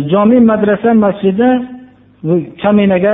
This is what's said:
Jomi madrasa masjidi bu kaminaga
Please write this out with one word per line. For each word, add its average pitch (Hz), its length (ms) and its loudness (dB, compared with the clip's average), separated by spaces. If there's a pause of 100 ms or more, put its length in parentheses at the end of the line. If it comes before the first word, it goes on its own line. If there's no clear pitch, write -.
Jomi 208 380 2
madrasa 214 540 0
masjidi 202 560 0 (720)
bu 160 100 -2 (220)
kaminaga 202 580 0